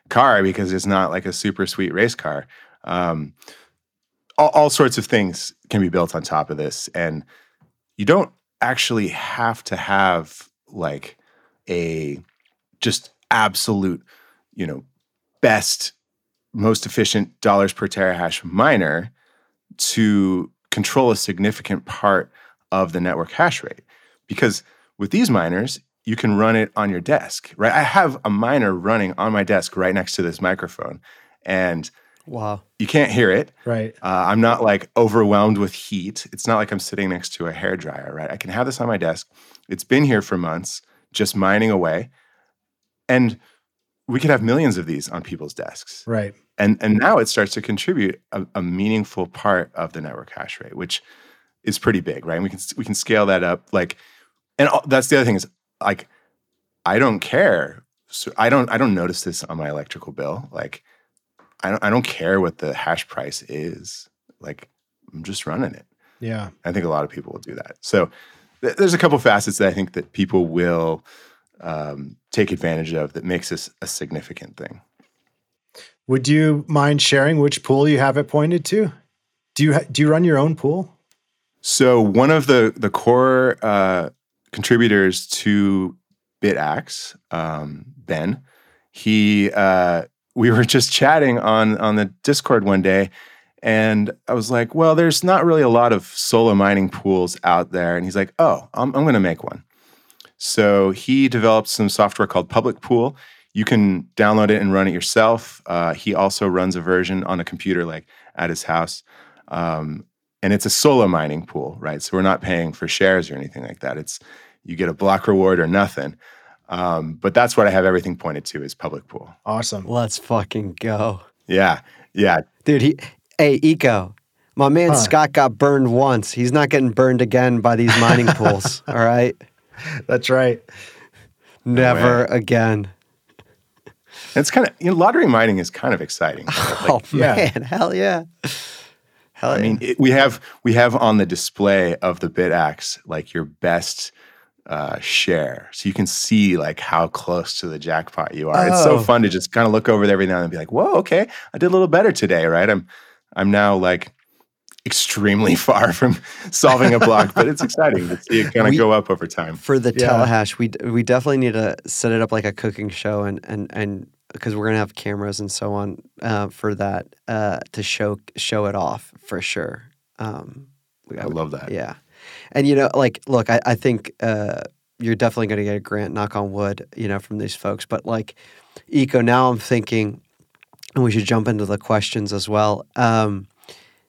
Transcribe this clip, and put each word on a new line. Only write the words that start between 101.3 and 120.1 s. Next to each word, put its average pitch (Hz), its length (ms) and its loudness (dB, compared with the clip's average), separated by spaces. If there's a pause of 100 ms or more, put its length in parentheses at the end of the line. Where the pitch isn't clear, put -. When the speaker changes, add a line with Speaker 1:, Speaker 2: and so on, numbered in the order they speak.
Speaker 1:
some 104 220 0
software 101 380 2
called 92 200 -2
Public 117 320 -2
Pool. 123 380 0 (360)
You 104 120 -2
can 101 380 2 (120)
download 107 340 4
it 107 120 2
and 98 100 0
run 95 160 2
it 85 60 -2
yourself. 110 720 0
Uh, 85 280 -2
he 95 220 -4
also 98 320 0
runs 92 300 0
a 85 40 -6
version 90 440 0
on 90 160 -4
a - 20 -8
computer, 87 400 -4
like, 80 240 -10 (280)
at 85 140 -4
his 82 140 -8
house. 82 400 -4 (460)
Um, 80 560 -6 (360)
and 101 120 0
it's 101 120 0
a - 40 -2
solo 127 400 4
mining 78 360 -2
pool, 76 340 -10
right? 73 220 -8
So - 140 -6
we're 92 80 2
not 95 160 2
paying 85 320 -4
for - 160 -10
shares 92 420 2
or 71 60 -12
anything 67 280 -12
like - 160 -16
that. 65 180 -8
It's, - 220 -14 (440)
you 85 140 -12
get 90 100 -2
a 82 60 -4
block 95 340 0
reward 95 320 4
or 80 80 0
nothing. 87 480 0 (540)
Um, 85 460 -4
but 95 180 -2
that's 120 240 2
what 107 100 6
I 98 40 2
have 95 120 4
everything 92 320 0
pointed 73 300 -8
to 71 180 -10
is 71 100 -12
Public 73 340 -12
Pool. - 260 -18 (120)
Speaker 3:
Awesome. 110 400 -6
Speaker 2:
Let's 117 320 -4